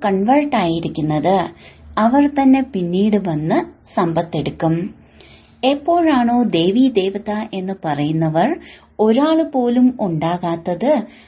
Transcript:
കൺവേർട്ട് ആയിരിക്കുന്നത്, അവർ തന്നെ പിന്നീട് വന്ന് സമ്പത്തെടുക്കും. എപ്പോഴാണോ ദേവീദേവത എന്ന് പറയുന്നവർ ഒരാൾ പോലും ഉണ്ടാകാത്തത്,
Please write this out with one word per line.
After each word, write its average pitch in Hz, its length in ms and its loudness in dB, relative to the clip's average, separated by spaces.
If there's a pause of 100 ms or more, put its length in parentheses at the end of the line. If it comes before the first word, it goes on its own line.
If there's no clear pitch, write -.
കൺവേർട്ട് 240 520 2
ആയിരിക്കുന്നത്, 165 920 0 (500)
അവർ 262 300 4
തന്നെ 269 340 2
പിന്നീട് 190 640 -2
വന്ന് 170 580 -4
സമ്പത്തെടുക്കും. 165 1080 -4 (720)
എപ്പോഴാണോ 277 800 2
ദേവീദേവത 196 880 0 (240)
എന്ന് 190 200 -6 (100)
പറയുന്നവർ 160 720 0 (440)
ഒരാൾ 294 420 2
പോലും 247 580 2
ഉണ്ടാകാത്തത്, 175 1040 -2 (260)